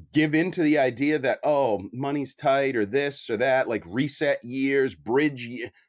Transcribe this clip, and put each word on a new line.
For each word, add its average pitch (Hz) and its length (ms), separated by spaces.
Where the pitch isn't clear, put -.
give 151 200
in 170 180
to 175 120
the 151 140
idea 139 420
that, 123 240
"Oh, 123 500
money's 139 400
tight," 139 420
or 107 100
this 139 440
or 113 80
that, 127 300
like 110 180
reset 139 580
years, 135 520
bridge 131 500
ye-, 120 240